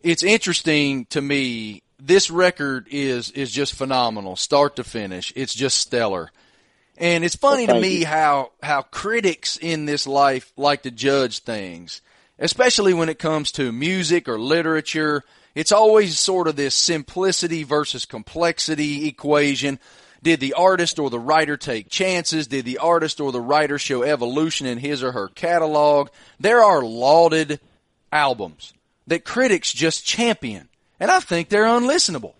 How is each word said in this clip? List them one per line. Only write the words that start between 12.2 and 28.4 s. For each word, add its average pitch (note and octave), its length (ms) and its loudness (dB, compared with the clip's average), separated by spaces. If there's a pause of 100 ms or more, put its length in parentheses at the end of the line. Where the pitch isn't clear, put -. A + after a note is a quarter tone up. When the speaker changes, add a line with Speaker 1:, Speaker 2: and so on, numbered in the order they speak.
Speaker 1:
especially A3 540 2
when E3 160 0
it D#3 100 -8
comes D#3 340 -2
to C3 180 -4
music E3 560 -2
or A2+ 120 -4
literature. D#3 840 -2 (320)
It's D#3 160 -2
always G#3+ 480 6
sort F3+ 280 0
of D3+ 80 -2
this C#3 200 -2
simplicity E3+ 880 -2
versus C#3 420 -2
complexity D3+ 1000 -4
equation. C#3+ 720 0 (420)
Did D#3+ 200 2
the C3+ 120 -4
artist F3 460 2
or C#3 100 -2
the A#2+ 100 -6
writer D3 360 2
take A#2 340 -8
chances? E3+ 580 -2
Did C3 180 -4
the B2 140 -6
artist D#3+ 420 0
or C#3 100 -2
the B2 100 -4
writer C#3+ 380 0
show B2 240 -2
evolution C#3 640 -2
in A#2+ 100 -6
his C#3 240 -6
or B2+ 120 -4
her G2+ 160 -6
catalog? D3+ 800 2 (300)
There A3+ 220 6
are F#3 220 6
lauded D3+ 760 4 (520)
albums A#2 640 -2 (340)